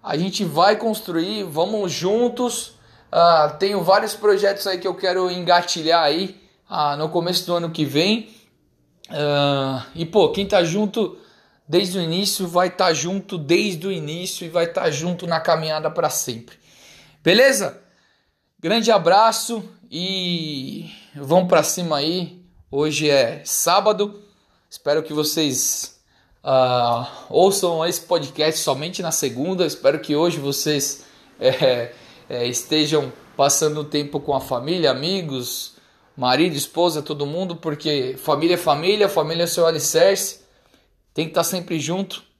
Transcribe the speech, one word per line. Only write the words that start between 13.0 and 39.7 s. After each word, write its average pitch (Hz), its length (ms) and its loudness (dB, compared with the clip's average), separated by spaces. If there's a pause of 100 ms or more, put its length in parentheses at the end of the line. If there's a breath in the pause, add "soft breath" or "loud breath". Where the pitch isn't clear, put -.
desde 170 500 0
o 196 60 -4
início 170 540 -8
e - 20 -12
vai 165 180 0
tá 170 240 -2
junto 170 360 -6
na 165 120 -2
caminhada 156 520 -2
pra 160 180 -2
sempre. - 500 -8 (640 soft breath)
Beleza? 208 600 2 (760)
Grande 226 320 0
abraço 214 720 4 (280)
e 165 1000 -6 (240 loud breath)
vamos 160 340 2
pra 165 140 6
cima 160 360 -2
aí. 170 420 -4 (300)
Hoje 151 400 0
é 127 340 2
sábado. 202 800 0 (480 soft breath)
Espero 147 320 -2
que 151 100 -10
vocês, 147 880 -2 (420)
ah, 123 840 0
ouçam 180 560 2
esse 180 160 -4
podcast 156 600 -2
somente 156 420 -4
na 165 80 -4
segunda. 156 560 -2
Espero 147 340 0
que 151 160 -2
hoje 156 220 2
vocês, 139 680 -4 (340 loud breath)
é, 123 540 2 (340 loud breath)
é, 123 200 -4
estejam 143 640 0 (240)
passando 151 480 2
tempo 147 340 -4
com 143 140 -4
a 131 80 0
família, 143 500 -2
amigos, 147 840 -6 (420 soft breath)
marido, 139 400 2
esposa, 156 460 -2
todo 147 240 -6
mundo, 170 300 -6
porque 147 600 -4
família 156 380 2
é 170 40 -2
família, 190 520 2
família 165 340 0
é - 20 -2
seu 165 200 2
alicerce. 165 760 2 (720 soft breath)